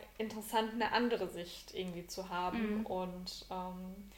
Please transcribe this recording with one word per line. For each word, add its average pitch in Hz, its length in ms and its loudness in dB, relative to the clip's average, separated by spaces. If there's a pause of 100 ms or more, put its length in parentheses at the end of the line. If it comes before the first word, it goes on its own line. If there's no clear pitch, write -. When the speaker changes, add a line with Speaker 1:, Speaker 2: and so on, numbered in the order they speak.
(180)
Speaker 1:
interessant, 220 560 2
eine 240 180 4
andere 233 380 6
Sicht - 440 -8
irgendwie 175 340 -4
zu 185 220 -6
haben. 208 500 2
Speaker 2:
Mhm. 220 60 0
Speaker 1:
Und, 180 640 -2
ähm, 185 680 -6